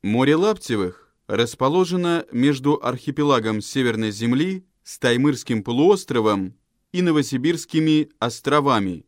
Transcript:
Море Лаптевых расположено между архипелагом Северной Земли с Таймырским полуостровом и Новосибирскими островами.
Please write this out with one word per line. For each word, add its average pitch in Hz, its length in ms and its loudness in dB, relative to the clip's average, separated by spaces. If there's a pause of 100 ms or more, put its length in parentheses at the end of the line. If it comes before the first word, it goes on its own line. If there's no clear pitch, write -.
Море 127 320 2
Лаптевых 156 800 -2 (140)
расположено 170 1040 0
между 135 500 0
архипелагом 123 800 0
Северной 110 500 -2
Земли 131 560 -2 (160)
с - 160 -20
Таймырским 123 640 0
полуостровом 120 920 0 (360)
и 180 120 -2
Новосибирскими 156 1040 0 (100)
островами. 117 880 -2